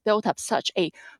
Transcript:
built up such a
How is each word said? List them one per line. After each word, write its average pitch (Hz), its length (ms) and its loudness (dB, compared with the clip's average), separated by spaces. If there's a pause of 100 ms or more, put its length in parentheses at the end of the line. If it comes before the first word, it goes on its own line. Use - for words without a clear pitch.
built 214 200 2
up 190 140 0
such - 380 -2
a 170 160 2 (260)